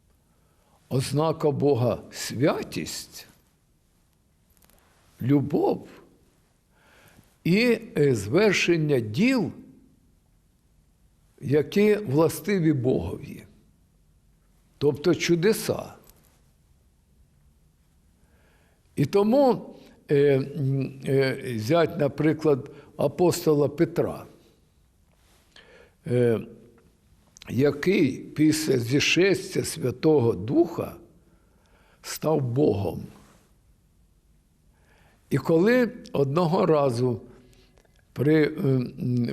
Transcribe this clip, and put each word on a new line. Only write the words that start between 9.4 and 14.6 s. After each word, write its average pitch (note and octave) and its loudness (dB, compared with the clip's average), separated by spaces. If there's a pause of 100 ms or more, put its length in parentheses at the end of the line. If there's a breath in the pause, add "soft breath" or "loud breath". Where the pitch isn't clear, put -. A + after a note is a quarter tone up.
які D3+ 2
властиві D#3+ 0
Богові, B2+ -4 (1400)